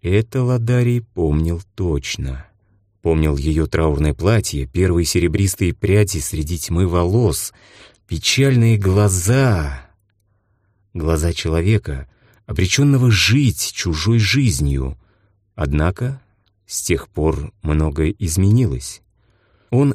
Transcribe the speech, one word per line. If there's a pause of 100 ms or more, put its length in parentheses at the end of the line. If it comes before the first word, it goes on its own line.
Это
Ладарий
помнил (140)
точно. (600)
Помнил
её
траурное
платье,
первые
серебристые
пряди
среди
тьмы
волос, (540)
печальные
глаза. (1040)
Глаза
человека, (380)
обречённого
жить
чужой
жизнью. (560)
Однако (460)
с
тех
пор
многое
изменилось. (680)
Он